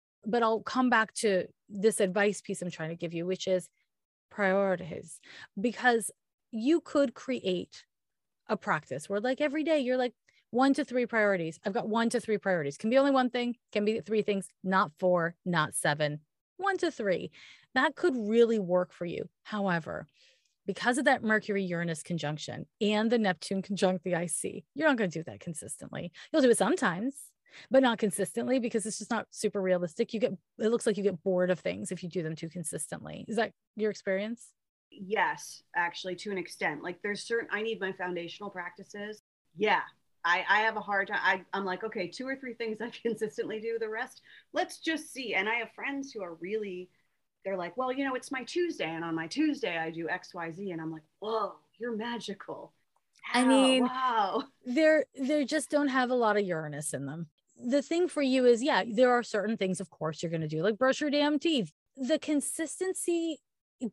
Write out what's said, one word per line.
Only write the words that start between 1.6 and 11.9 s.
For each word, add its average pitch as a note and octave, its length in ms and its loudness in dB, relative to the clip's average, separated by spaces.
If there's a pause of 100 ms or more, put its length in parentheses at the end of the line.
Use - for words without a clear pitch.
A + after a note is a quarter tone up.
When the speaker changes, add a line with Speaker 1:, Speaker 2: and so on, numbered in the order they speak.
Speaker 1:
this G#3 300 2
advice G3 420 2
piece - 200 -8
I'm F3+ 100 -6
trying D#3+ 180 -8
to E3+ 60 -8
give E3+ 180 -6
you, E3+ 120 -4
which F#3 220 -4
is F#3 220 0 (600)
priorities, F#3+ 880 0 (400)
because A#3 520 2 (400)
you B3+ 300 2
could C#4 340 2
create - 720 -4 (600)
a - 100 0
practice D3+ 520 -4
where, G3+ 120 -2
like, B3+ 200 -2
every D4 220 0
day D#4 160 2
you're B3+ 180 0
like, B3+ 160 0 (380)
"One C4+ 240 6
to D4+ 100 0
three B3 200 0
priorities. G3 600 2
I've G3+ 80 -2
got A3 160 -2
one A3+ 200 2